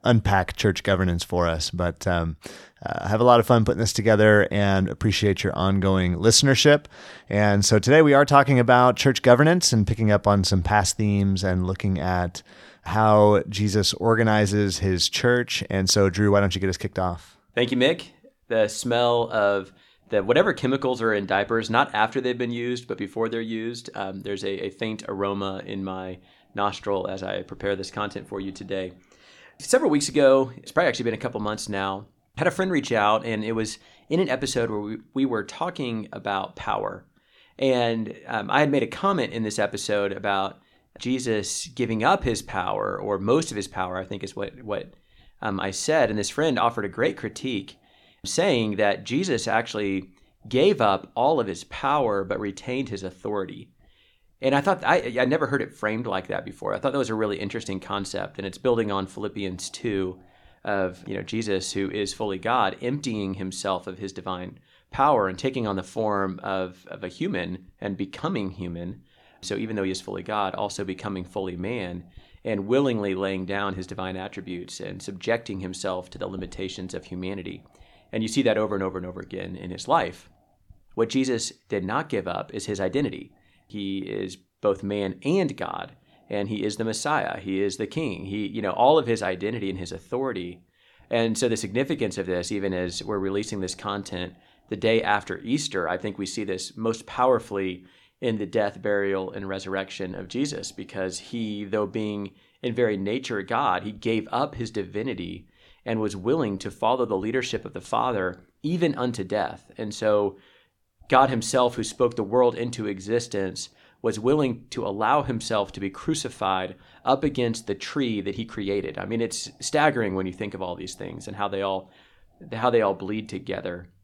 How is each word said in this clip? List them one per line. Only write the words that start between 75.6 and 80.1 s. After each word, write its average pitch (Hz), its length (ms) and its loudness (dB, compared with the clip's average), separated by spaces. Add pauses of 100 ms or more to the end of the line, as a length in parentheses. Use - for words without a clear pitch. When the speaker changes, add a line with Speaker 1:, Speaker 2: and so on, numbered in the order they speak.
Speaker 2:
himself 92 500 -6
to - 80 -16
the 98 80 -6
limitations 95 680 -10
of 87 100 -10
humanity. 90 600 -10 (480)
And 113 100 -2
you 113 60 -2
see 135 140 0
that 110 160 4
over 104 160 0
and 98 80 -2
over 92 160 -4
and 90 80 -8
over 90 140 -12
again 92 360 -10
in 90 140 -10
his - 160 -10
life. 120 420 -2 (640)